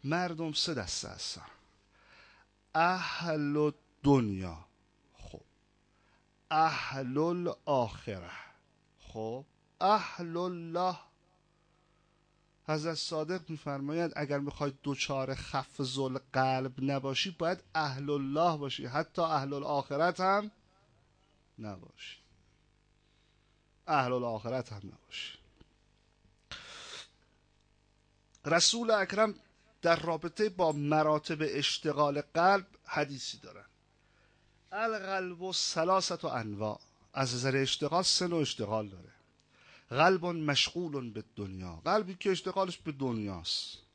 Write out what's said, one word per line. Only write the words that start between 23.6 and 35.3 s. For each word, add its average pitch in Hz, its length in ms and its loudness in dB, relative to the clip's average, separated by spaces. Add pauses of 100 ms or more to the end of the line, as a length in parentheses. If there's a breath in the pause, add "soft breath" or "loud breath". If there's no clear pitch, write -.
اهل 135 260 4
الاخرت 120 600 -2
هم 101 120 -14
نباشی. - 540 -14 (3000 loud breath)
رسول 226 460 4
اکرم 202 440 4 (480)
در 170 140 8
رابطه 165 520 0
با 180 240 2
مراتب 151 680 2
اشتغال 143 800 0
قلب 185 460 4 (180)
حدیثی 139 540 -4
دارن: 95 260 -20 (1080 soft breath)
"القلب 190 800 -2